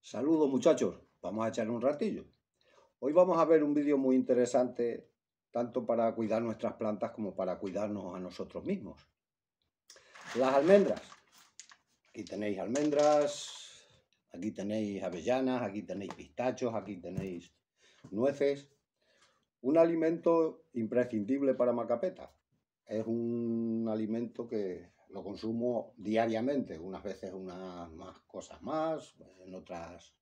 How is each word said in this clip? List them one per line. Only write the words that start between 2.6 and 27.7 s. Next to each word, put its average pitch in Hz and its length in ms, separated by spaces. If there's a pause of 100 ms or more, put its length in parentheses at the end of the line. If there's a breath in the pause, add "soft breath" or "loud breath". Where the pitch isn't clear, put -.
Hoy 143 160
vamos 180 240
a 160 80
ver 156 180
un 147 80
vídeo 147 240
muy 131 180
interesante, 123 920 (420)
tanto 120 360
para 113 280
cuidar 110 280
nuestras 113 320
plantas 107 380
como 101 220
para 92 240
cuidarnos 98 560
a 92 60
nosotros 90 420
mismos. 139 460 (1300 loud breath)
Las 131 160
almendras. 165 480 (1080)
Aquí 113 140
tenéis 101 340
almendras, 147 1300 (480 loud breath)
aquí 90 160
tenéis 101 520
avellanas, 120 600
aquí 101 200
tenéis 92 300
pistachos, 120 640
aquí 98 240
tenéis 90 520 (600 soft breath)
nueces. 139 580 (920 soft breath)
Un 143 160
alimento 165 960
imprescindible 117 800
para 123 180
Macapeta. 120 640 (480)
Es 110 220
un 117 840
alimento 113 580
que 92 460 (160)
lo 95 140
consumo 113 760
diariamente, 113 800
unas 87 240
veces 95 320
unas 90 580